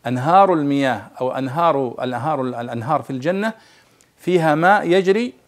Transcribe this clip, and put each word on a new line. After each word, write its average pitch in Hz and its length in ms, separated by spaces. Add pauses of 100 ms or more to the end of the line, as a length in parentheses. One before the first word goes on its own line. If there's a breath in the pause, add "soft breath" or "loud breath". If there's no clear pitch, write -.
أنهار 165 460
المياه 139 500 (180)
أو 127 100
أنهار، 135 580
الأنهار، 127 520
الأنهار 123 640
في - 80
الجنة 185 420 (640 soft breath)
فيها 160 380
ماء 170 360
يجري 196 420 (160)